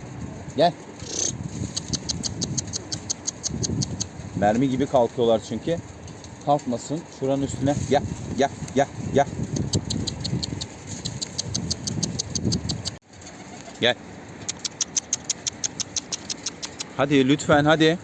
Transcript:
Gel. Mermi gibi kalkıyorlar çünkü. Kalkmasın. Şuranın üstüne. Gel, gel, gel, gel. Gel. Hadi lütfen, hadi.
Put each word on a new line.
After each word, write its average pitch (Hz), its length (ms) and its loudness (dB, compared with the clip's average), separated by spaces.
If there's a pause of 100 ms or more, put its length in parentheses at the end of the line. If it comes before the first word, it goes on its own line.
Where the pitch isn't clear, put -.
(560)
Gel. 160 160 8 (3750)
Mermi 110 320 6
gibi 131 180 2
kalkıyorlar 117 640 4
çünkü. 156 300 -2 (680)
Kalkmasın. 143 540 2 (200)
Şuranın 139 220 2
üstüne. 139 320 2 (160)
Gel, 135 120 6 (360)
gel, 135 120 6 (240)
gel, 135 120 6 (280)
gel. 139 120 8 (4000)
Gel. 117 140 6 (3000)
Hadi 135 320 8
lütfen, 147 360 6
hadi. 160 400 8